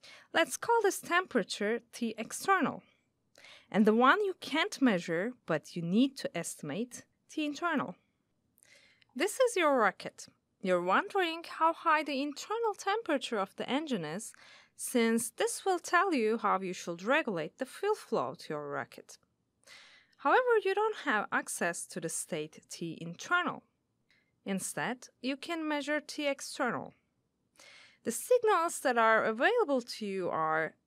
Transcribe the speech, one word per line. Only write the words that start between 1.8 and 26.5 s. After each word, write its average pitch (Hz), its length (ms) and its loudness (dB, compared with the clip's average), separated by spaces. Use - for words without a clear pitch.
T 226 260 -4
external. 247 640 0
And 208 140 4
the 214 100 6
one 285 300 6
you 381 160 -2
can't 330 400 -2
measure, 190 520 2
but - 320 -4
you 170 60 -4
need 220 360 2
to - 180 -6
estimate, 170 680 -8
T 311 140 -4
internal. 294 520 -4
This 339 260 -4
is 480 160 4
your 302 200 4
rocket. - 500 0
You're 185 220 2
wondering 330 600 0
how 330 140 4
high 311 300 2
the 285 200 -2
internal 415 540 -2
temperature 392 640 -2
of 196 180 -4
the - 120 -6
engine 262 360 -2
is, 160 280 -8
since 233 540 0
this - 340 -4
will 370 140 2
tell 370 340 2
you 226 260 2
how 190 220 2
you 185 140 -6
should 175 280 -8
regulate 202 560 0
the 262 60 -6
fuel 403 300 -2
flow 147 440 -2
to - 120 -16
your 147 180 -6
rocket. - 480 -8
However, 453 460 4
you 381 100 0
don't 427 300 0
have 214 280 0
access 190 540 -4
to - 140 -12
the 160 100 -6
state - 580 -8
T - 320 -10
internal. 294 600 -4
Instead, 196 640 -6
you 269 140 -4
can 320 300 -6
measure 294 340 -2
T 294 260 -8
external. 262 680 -4